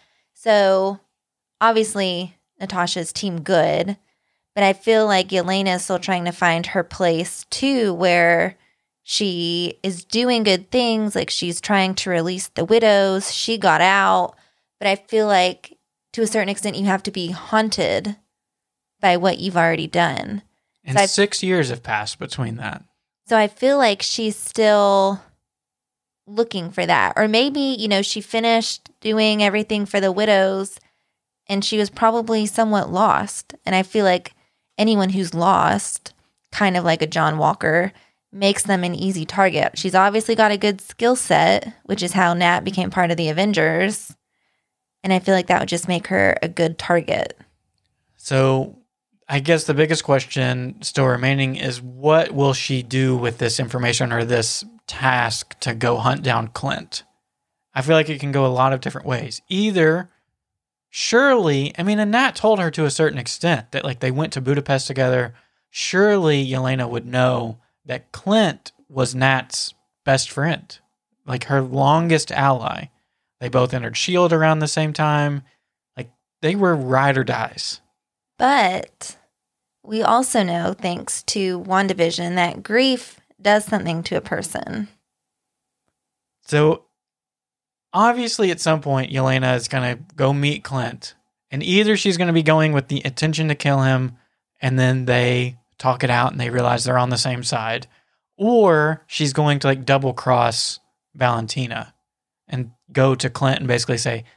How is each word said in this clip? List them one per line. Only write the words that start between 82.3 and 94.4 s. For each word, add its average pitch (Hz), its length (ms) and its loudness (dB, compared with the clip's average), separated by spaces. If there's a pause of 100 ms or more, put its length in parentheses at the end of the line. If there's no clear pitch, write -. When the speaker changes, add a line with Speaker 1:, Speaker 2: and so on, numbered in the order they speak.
Speaker 1:
that 175 260 -2
grief 247 580 0 (220)
does 208 240 4
something 170 380 -4
to 180 120 -6
a 180 60 -2
person. - 640 -8 (1600)
Speaker 2:
So, 156 380 2 (1120)
obviously, 226 580 2
at 165 80 -4
some 160 220 0
point, 135 300 -2
Yelena 131 440 2
is 120 120 -4
gonna 123 320 -4 (160)
go 135 180 2
meet 143 300 0
Clint. 123 520 -8 (340)
And 135 140 -6
either 208 340 4
she's 190 200 0
gonna 170 160 2
be 165 100 4
going 156 280 4
with 139 160 0
the 139 160 -4
intention 156 440 -2
to 147 80 0
kill 139 260 2
him, 127 360 0 (440)